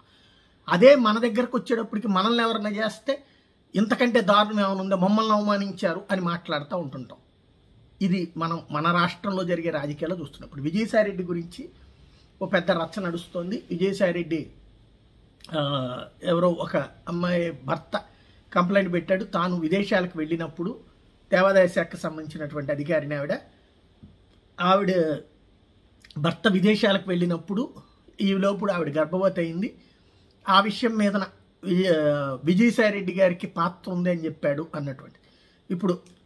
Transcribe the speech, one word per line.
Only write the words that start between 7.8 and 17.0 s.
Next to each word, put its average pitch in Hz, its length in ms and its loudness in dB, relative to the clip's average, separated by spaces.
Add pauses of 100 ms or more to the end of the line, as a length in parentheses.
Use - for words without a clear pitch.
ఇది 180 360 0
మనం 165 240 -4 (100)
మన 156 200 0
రాష్ట్రంలో 180 520 0
జరిగే 170 260 -2
రాజకీయాల్లో 156 500 -4
చూస్తున్నాం. - 280 -14
ఇప్పుడు 139 140 -14
విజయసాయిరెడ్డి 196 600 0
గురించి 175 460 -8 (720)
ఓ 185 40 -2
పెద్ద 180 260 0
రచ్చ 165 280 -2
నడుస్తోంది. 175 720 -6
విజయసాయిరెడ్డి, 170 800 -2 (1080)
ఆ, 131 480 -4 (180)
ఎవరో 175 260 2
ఒక 175 280 -2 (300)